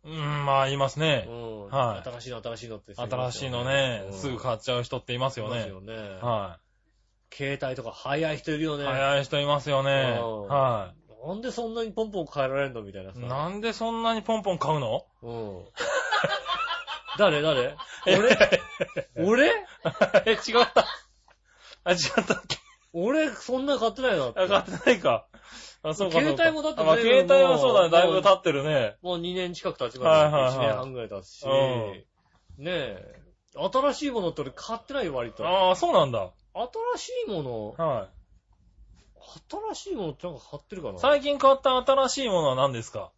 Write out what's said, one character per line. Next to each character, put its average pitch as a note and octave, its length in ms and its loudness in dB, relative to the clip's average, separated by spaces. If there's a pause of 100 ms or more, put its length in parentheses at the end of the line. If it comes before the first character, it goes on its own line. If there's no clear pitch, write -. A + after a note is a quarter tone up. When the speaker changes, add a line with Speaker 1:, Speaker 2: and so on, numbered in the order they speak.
Speaker 1:
う D#3 60 -20
ん、 D3 360 -4
ま C3+ 160 4
あ、 C3+ 60 2
い C#3 80 -2
ま C#3 120 0
す C#3 100 -8
ね。 D3 300 0
Speaker 2:
う A#2 40 -12
ん。 A2 360 -10
Speaker 1:
は A#2 360 -2
い。 - 40 -10
Speaker 2:
新 A#2+ 140 -12
し - 40 -16
い B2+ 40 -12
の、 A2+ 120 -12
新 A#2 140 -10
し A2+ 100 -16
い - 20 -16
の A2 100 -12
っ - 20 -16
て - 120 -20
人 A#2+ 100 -12
い B2 60 -6
ま - 0 -
す A2 60 -4
よ B2+ 40 -4
ね。 B2+ 120 -2
Speaker 1:
新 - 20 -10
し C#3 140 -8
い C3 40 -6
の A#2+ 140 -4
ね、 C3 420 0
Speaker 2:
う F#2+ 40 -12
ん。 - 40 -12
Speaker 1:
す G2 140 -8
ぐ B2 80 -6
買 A#2 200 -4
っ - 20 -16
ち - 140 -6
ゃ B2 40 0
う B2 60 -2
人 B2+ 160 -8
っ A#2+ 60 -12
て - 80 -8
い B2 80 -4
ま C3+ 100 0
す - 80 -10
よ G#2+ 100 -6
ね。 A#2 60 -4
Speaker 2:
い A#2+ 40 -4
ま A2+ 40 -6
す G2 60 -8
よ F#2+ 120 -14
ね。 G#2 140 -14 (260)
Speaker 1:
は G2+ 380 -4 (720)
い。 - 60 -20
Speaker 2:
携 C#3 260 -6
帯 C3 140 -6
と B2+ 80 -12
か A2+ 80 -10
早 D#3 400 -4
い D3 40 -6
人 D3+ 140 -8
い D3+ 80 -2
る D#3 60 -2
よ D3+ 140 -4
ね。 C#3+ 60 -6
Speaker 1:
早 C#3 360 2
い C#3 40 -6
人 D3 160 -2
い C#3+ 60 -2
ま D3 140 2
す D3 100 -8
よ C3+ 140 2
ね。 C3+ 360 2
Speaker 2:
う A#2 40 -4
ん。 A2 240 -6
Speaker 1:
は A#2+ 440 0 (320)
い。 D3 40 -10
Speaker 2:
な F3+ 80 -8
ん A3 40 -10
で B3 120 -6
そ A#3 160 -6
ん A3+ 60 -8
な A#3 100 -4
に A3 80 -8
ポ A3 140 -4
ン G#3+ 40 -12
ポ G3 100 -6
ン D#3 140 -6
変 C#3 120 0
え - 20 -4
ら C3+ 160 -2
れ C#3 40 -4
ん C3 60 -10
の A#2 80 -10
み G2 100 -14
た F#2+ 80 -12
い F#2 40 -14
な F#2+ 100 -16
さ。 B2 60 -14
Speaker 1:
な C3 280 -6
ん G3+ 120 -8
で A3 120 -4
そ A3+ 200 -4
ん A3+ 100 -4
な A#3 120 0
に A3 80 -4
ポ A3+ 140 0
ン G#3+ 60 -4
ポ G3 100 -2
ン E3+ 60 -2
買 D#3 160 0
う D3 60 0
の？ A#2+ 260 -4 (160)
Speaker 2:
う A#2 100 -12
ん。 G#2 320 -10 (800)
<laughs> - 720 -8
誰？ E3+ 240 2
誰？ D3 360 -2 (140)
Speaker 1:
<laughs> - 180 -16
Speaker 2:
俺？ G3 280 4 (800)
Speaker 1:
<laughs> D#3+ 80 -2
Speaker 2:
俺？ A#3 220 4 (400)
Speaker 1:
<laughs> F#3 400 2
え、 A3+ 60 4
違 - 20 4
っ A3+ 400 2
た。 G#3 100 6 (1000)
あ、 F3+ 80 2
違 - 20 6
っ F3 40 0 (280)
た G#3 80 0
っ - 140 -4
け？ - 100 -4 (340)
Speaker 2:
俺、 C4 380 0
そ A#3+ 260 -6
ん C4 100 -4
な C#4 120 0
買 A3+ 120 0
っ - 20 -16
て C4 100 -8
な B3 100 2
い F#3 60 2
な B2+ 120 0
っ - 40 -18
て。 - 60 -4
Speaker 1:
あ、 F#3 80 2
買 G3 120 4
っ F#3+ 40 -12
て - 260 0
な A#3+ 60 6
い F3+ 40 -12
か。 B2 260 2 (580)
あ、 D#3 100 -2
そ G3 120 -2
う F3+ 40 -2
か、 D#3+ 100 4
そ - 0 -
う C#4+ 160 2
か。 - 0 -
Speaker 2:
携 E4 140 4
帯 D#4 60 -6
も D4+ 60 -4
だ D#4 80 -2
っ D#4 40 -10
て D#4+ 60 -6
ね、 D#3+ 60 2
Speaker 1:
ま D#3+ 60 6
あ、 - 40 8
携 A#3 240 6
帯 C4+ 100 0 (120)
は C4 160 6
そ B3+ 140 4
う - 20 2
だ G3 80 8
ね。 E3+ 60 6
Speaker 2:
も - 0 -
う、 - 20 0
Speaker 1:
だ E3+ 140 8
い E3+ 80 4
ぶ F#3 100 2
経 G3 120 8
っ F#3+ 80 0
て E3+ 100 2
る C#3 100 0
ね。 C3+ 400 0
Speaker 2:
も F3+ 140 -4
う - 20 -4
二 F3 160 -6
年 F3+ 180 -4
近 E3+ 200 -4
く - 60 -12
経 B2 120 -2
ち B2+ 80 -18
ま B2+ 60 -4
す - 0 -
よ。 D#3+ 60 6
Speaker 1:
は D#3 80 10 (100)
い - 20 4
は D3+ 80 2
い C3+ 40 4
は C3 80 4
い。 - 20 -4
Speaker 2:
一 C3+ 60 -4
年 A2+ 160 2
半 C3 180 -6
ぐ B2+ 80 -8
ら A2+ 60 -6
い - 20 -14
経 G2 140 -10
つ F#2 60 -20
し。 - 160 -20
Speaker 1:
う C3+ 40 -4
ん。 B2+ 1160 -2
Speaker 2:
ね E3 60 -6
え。 B2 520 -8 (320)
新 B3+ 400 0
し D4 120 -6
い C#4 60 -2
も A3+ 80 -2
の F3+ 80 -2
っ D3+ 60 -6
て D3+ 80 -8
俺 C3 120 -8
買 - 220 -10
っ - 80 -18
て C#4 100 -14
な C#4 80 -2
い G3+ 40 -4
よ、 D3+ 80 -6
割 A#2+ 180 -6
と。 - 140 -8
Speaker 1:
あ F#3 260 4
あ、 - 20 4
そ F4 160 2
う - 20 2
な F3 140 6
ん C3 60 -6
だ。 G2 180 -4 (640)
Speaker 2:
新 - 40 -6
し - 140 -12 (140)
い C#4+ 40 -10
も E3+ 120 -4
の？ A2+ 300 -6
Speaker 1:
は C3 320 -2
い。 - 40 -16 (1400)
Speaker 2:
新 G#4 240 -8
し - 180 -12
い - 20 -4
も A#3 140 -6
の - 20 -4
っ C#3 60 -14
て - 100 -14
な F3 80 -10
ん B2+ 40 -16
か A2 120 -20
買 C#3+ 100 -14
っ - 60 -20
て G3+ 100 -14
る F3+ 60 -10
か A#2 100 -6
な？ F2+ 60 -12
Speaker 1:
最 C#4+ 220 4
近 C#4+ 180 -2
買 C4+ 160 6
っ - 80 4
た B3+ 140 2
新 C4+ 320 2
し C4+ 180 -4
い - 20 -2
も F3+ 140 2
の D3 60 2
は C3 80 2
何 C3+ 160 2
で A2+ 100 -6
す - 100 -14
か？ G2 260 -10